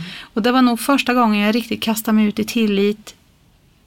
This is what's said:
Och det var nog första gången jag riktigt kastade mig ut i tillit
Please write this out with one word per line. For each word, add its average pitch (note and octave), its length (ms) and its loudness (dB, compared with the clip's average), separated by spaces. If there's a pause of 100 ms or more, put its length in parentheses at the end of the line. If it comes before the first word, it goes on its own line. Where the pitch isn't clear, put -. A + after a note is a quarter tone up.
(340)
Och G#3+ 80 -2
det A#3+ 100 2
var C4 100 4
nog A#3+ 180 2
första C4 340 0
gången A3 260 2
jag G#3+ 140 2
riktigt A3+ 280 -4
kastade A3 320 -2
mig G#3+ 120 4
ut G#3 120 -2
i G#3+ 60 -2
tillit G#3 720 -2 (720)